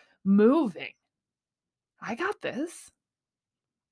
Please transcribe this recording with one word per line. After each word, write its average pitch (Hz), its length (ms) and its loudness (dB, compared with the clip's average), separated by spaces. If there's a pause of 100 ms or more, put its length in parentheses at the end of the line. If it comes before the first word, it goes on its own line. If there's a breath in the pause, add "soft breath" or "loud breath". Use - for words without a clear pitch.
(260 soft breath)
moving. 208 680 2 (1080)
I 208 140 -10
got 381 260 -6
this." - 500 -10 (1000)